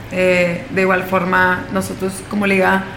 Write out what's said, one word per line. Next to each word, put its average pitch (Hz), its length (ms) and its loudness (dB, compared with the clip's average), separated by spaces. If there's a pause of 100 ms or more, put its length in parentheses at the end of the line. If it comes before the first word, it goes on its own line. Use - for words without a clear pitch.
(120)
Eh, 180 580 2
de 190 120 0
igual 185 220 2
forma, 185 580 2 (120)
nosotros 190 400 -4 (160)
como 208 160 -2
liga, 190 380 2 (140)